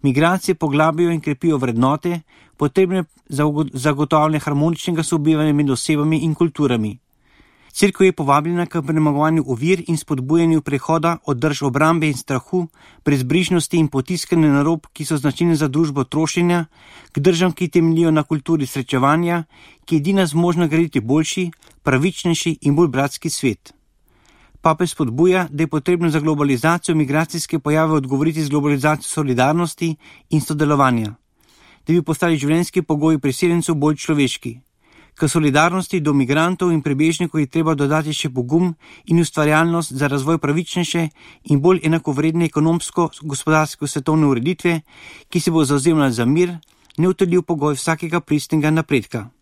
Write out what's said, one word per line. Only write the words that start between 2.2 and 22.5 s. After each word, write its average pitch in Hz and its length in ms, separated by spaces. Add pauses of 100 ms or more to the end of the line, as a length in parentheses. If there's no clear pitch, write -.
potrebne 180 480 (240)
za 147 180
ugo-, 147 260
zagotavljanje 151 680
harmoničnega 151 640
sobivanja 156 500
med 143 180
osebami 151 480
in 156 160
kulturami. 123 640 (800)
Cerkev 190 300
je 185 60
povabljena 156 540
k 170 160
premagovanju 156 600 (100)
ovir 170 340
in 165 140
spodbujanju 156 640
prehoda 165 600
od 139 100
drž 147 260
obrambe 156 460
in 139 80
strahu, 143 460 (420)
brezbrižnosti 156 720
in 160 160
potiskanja 160 560
na 143 140
rob, 160 300
ki 151 120
so 151 160
značilne 160 360
za 151 120
družbo 139 360
trošenja, 170 600 (480)
k - 80
držam, 175 320
ki 175 160
temeljijo 165 420
na 156 120
kulturi 151 440
srečevanja, 151 800 (400)
ki 175 100
je 151 60
edina 190 260
zmožna 170 400
graditi 156 340
boljši, 160 500 (320)
pravičnejši 160 800